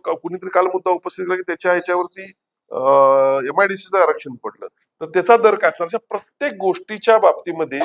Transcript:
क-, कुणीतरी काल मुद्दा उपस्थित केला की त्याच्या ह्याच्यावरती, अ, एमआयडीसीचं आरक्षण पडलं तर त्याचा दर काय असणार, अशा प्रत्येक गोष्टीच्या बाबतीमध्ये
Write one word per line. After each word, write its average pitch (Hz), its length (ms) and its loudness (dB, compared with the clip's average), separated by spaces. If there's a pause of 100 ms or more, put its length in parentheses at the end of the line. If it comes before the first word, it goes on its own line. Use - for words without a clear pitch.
क-, 165 140 -6
कुणीतरी 180 320 -10
काल 180 160 2
मुद्दा 185 260 -2
उपस्थित 175 340 -6
केला 180 100 -4
की 185 60 -4
त्याच्या 180 300 -4
ह्याच्यावरती, 180 600 -4 (400)
अ, - 80 -8 (680)
एमआयडीसीचं 190 500 -2
आरक्षण 151 380 0
पडलं 104 320 -14 (340)
तर 160 40 -10
त्याचा 175 320 4
दर 208 180 4
काय 180 140 0
असणार, 170 180 -6
अशा 208 100 -6
प्रत्येक - 560 -10
गोष्टीच्या 196 640 0
बाबतीमध्ये 160 680 -2